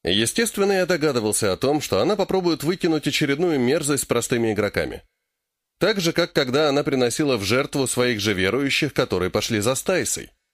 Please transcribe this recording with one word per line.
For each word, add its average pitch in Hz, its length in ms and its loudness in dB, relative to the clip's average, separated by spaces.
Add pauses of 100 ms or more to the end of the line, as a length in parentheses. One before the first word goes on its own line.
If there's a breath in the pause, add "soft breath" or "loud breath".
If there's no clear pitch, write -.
Естественно, 196 720 0
я 185 120 2
догадывался 123 680 0
о 87 40 -2
том, 143 240 0
что 95 200 0
она 180 140 0
попробует 175 480 0
выкинуть 160 440 0
очередную 147 520 0
мерзость 139 480 0
простыми 117 440 0
игроками. 95 520 -2 (760)
Так 196 200 2
же, 165 140 -2
как 170 200 -2
когда 143 360 2
она 139 140 2
приносила 131 540 0
в 98 60 -4
жертву 131 440 0
своих 123 320 0
же 104 140 0
верующих, 127 600 0
которые 92 360 0
пошли 107 300 0
за 123 160 0
Стайсой. - 560 -2 (220)